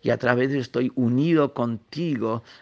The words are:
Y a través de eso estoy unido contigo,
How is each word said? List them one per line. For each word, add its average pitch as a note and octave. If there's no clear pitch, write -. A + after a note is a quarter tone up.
Y A#2+
a A#2
través B2
de C#3
eso C3
estoy B2
unido C#3
contigo, A#2